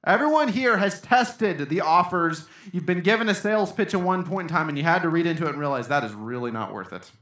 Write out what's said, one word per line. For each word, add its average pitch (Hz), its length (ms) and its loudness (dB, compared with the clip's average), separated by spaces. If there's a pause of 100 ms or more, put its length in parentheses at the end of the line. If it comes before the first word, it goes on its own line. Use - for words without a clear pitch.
Everyone 294 440 4
here 240 280 2
has 196 220 0
tested 208 680 0
the 165 100 -2
offers. 165 680 2 (280)
You've 175 120 -4
been 180 140 0
given 214 300 2
a 190 60 2
sales 208 360 0
pitch - 220 -2
at 185 80 0
one 180 240 0
point 175 260 -6
in 175 40 -4
time 156 120 0
and 147 100 -4
you 143 60 -4
had 170 200 4
to 165 60 0
read 170 160 2
into 165 200 -2
it 147 60 -2
and 139 80 -8
realize 139 280 -2
that 143 160 2
is 104 100 -8
really 120 380 -8
not 107 220 -6
worth 95 180 -12
it. - 180 -14 (120)